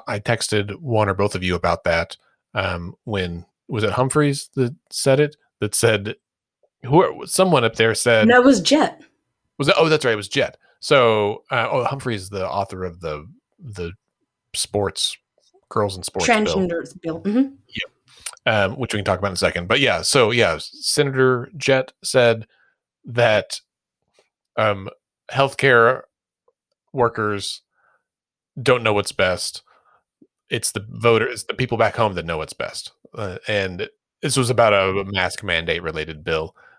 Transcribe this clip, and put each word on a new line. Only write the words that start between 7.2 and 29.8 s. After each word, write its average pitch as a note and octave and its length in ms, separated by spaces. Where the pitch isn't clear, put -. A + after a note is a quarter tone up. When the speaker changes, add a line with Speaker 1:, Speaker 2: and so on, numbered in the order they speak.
Speaker 1:
someone E3+ 380
up A2+ 120
there A2+ 200
said A2+ 320
Speaker 2:
No, B3 120
it B3 60
was B3+ 160
Jet. C4+ 400
Speaker 1:
Was C#3+ 120
it? - 80
Oh, D#3+ 120
that's D3+ 160
right. A#2+ 60
It G#2+ 60
was G2+ 100
Jet. - 300
So, A2+ 680
uh, A#2+ 220
oh, B2+ 140
Humphrey C3 280
is F#2 160
the F#2+ 180
author F#2+ 360
of F2 160
the, D#2 280
the F#2 340
sports, - 640
girls G#2 280
in F2+ 60
sports - 240
bill. A#3 80
Speaker 2:
Transgenders F3+ 640
bill. E3 200
Mm-hmm. B3 340
Speaker 1:
Yep. - 220
Um, G#2+ 320
which B2 160
we G#2+ 60
can G2 60
talk F#2+ 140
about G2+ 100
in F#2 40
a F2+ 40
second. F2 300
But A#2 120
yeah, G2+ 240
so A#2 260
yeah, G#2 300
Senator C3 1000
Jett C3 340
said A#2 420
that, A2+ 540
um, G2+ 320
healthcare B2+ 720
workers G#2+ 720
don't B2 220
know A2 100
what's G2+ 200
best. F#2 500